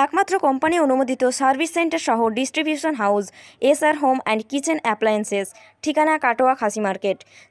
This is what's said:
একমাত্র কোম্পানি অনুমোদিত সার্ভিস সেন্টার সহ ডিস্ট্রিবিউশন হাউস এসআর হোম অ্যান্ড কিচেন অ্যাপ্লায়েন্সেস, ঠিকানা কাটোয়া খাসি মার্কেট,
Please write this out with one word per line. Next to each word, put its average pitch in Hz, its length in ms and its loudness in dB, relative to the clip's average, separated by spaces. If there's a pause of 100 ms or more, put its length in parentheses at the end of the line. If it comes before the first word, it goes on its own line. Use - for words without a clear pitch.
একমাত্র 370 340 0
কোম্পানি 311 380 0 (100)
অনুমোদিত 262 360 0 (180)
সার্ভিস 269 360 0
সেন্টার 330 320 0
সহ 226 100 2 (200)
ডিস্ট্রিবিউশন 302 560 -2
হাউস 208 300 0 (460)
এসআর 302 320 2
হোম 262 220 2
অ্যান্ড 220 260 -2
কিচেন 294 340 -2
অ্যাপ্লায়েন্সেস, 214 600 0 (360)
ঠিকানা 311 360 0
কাটোয়া 262 360 0
খাসি 214 260 -4
মার্কেট, 190 380 -4 (320)